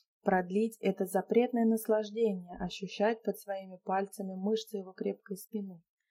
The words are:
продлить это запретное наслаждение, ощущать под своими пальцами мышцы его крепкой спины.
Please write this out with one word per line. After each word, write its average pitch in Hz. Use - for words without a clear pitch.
продлить 190
это 190
запретное 226
наслаждение, 214
ощущать 202
под 196
своими 190
пальцами 196
мышцы 214
его 185
крепкой 196
спины. 190